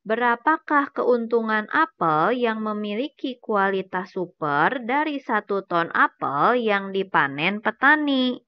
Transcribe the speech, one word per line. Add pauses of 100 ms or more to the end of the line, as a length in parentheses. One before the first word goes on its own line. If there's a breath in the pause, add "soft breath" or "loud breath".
berapakah
keuntungan
apel
yang
memiliki
kualitas
super
dari
satu
ton
apel
yang
dipanen
petani? (140)